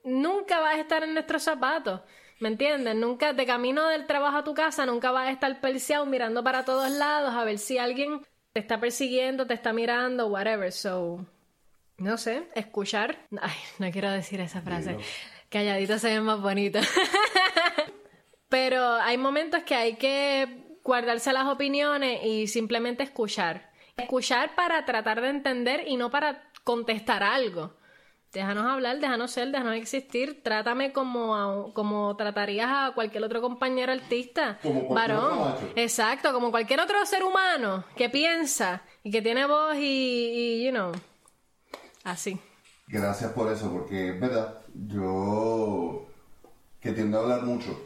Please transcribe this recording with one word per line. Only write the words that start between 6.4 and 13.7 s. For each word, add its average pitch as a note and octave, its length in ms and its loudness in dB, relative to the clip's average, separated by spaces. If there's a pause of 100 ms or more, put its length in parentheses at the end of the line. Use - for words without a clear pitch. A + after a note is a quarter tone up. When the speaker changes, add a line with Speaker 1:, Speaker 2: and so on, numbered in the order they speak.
Speaker 1:
para C4 220 2
todos C4 260 0
lados D4 440 2
a A#3+ 100 0
ver G#3+ 160 0
si B3+ 180 -2
alguien C#4 480 -2 (280)
te G#3+ 80 0
está A3 180 -2
persiguiendo, B3+ 680 0
te A#3+ 80 -2
está A3+ 200 0
mirando, A#3+ 540 0
whatever. G3+ 440 0
So, F3+ 540 -4 (720)
no G#3 200 -2
sé, A#3+ 380 -4
escuchar. G#3+ 720 -4 (140)
Ay, D#3+ 160 -6 (220)